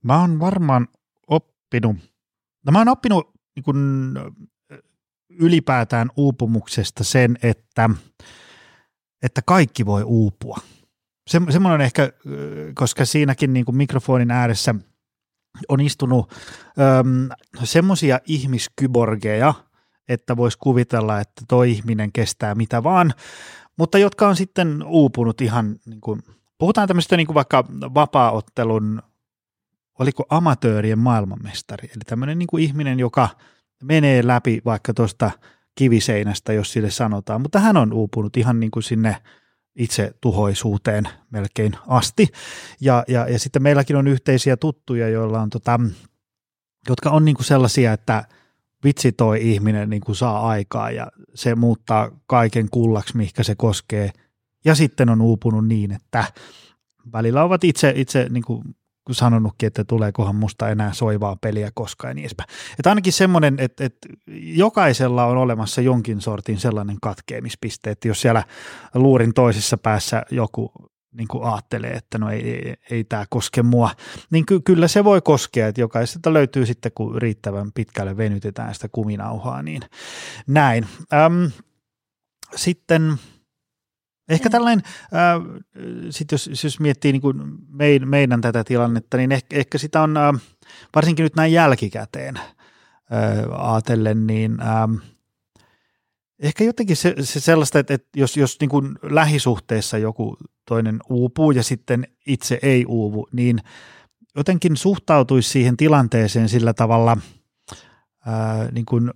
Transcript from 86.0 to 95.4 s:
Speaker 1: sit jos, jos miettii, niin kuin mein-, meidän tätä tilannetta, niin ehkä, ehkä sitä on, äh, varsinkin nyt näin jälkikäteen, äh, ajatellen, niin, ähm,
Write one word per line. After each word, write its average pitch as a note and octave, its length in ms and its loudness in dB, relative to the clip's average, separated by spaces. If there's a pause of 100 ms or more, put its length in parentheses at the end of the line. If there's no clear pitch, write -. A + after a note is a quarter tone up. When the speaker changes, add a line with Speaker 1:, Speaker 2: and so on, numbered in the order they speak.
Speaker 1:
sit D3 220 -8
jos, D3 180 -4 (140)
jos D3 160 -6
miettii, C#3+ 320 0
niin C3+ 100 0
kuin C#3 200 -2 (260)
mein-, C#3+ 380 2
meidän C3+ 360 2
tätä A#2 220 0
tilannetta, A#2+ 540 -2
niin B2+ 140 0
ehkä, C#3 260 -4
ehkä C#3+ 200 -4
sitä D3+ 240 -2
on, D#3 160 0
äh, D3 160 2 (640)
varsinkin D#3 280 2
nyt D3+ 120 0
näin D#3+ 180 4
jälkikäteen, C3+ 840 0
äh, - 60 -16 (1080)
ajatellen, A2 760 0
niin, A2 340 -2
ähm, A2 340 -2 (1400)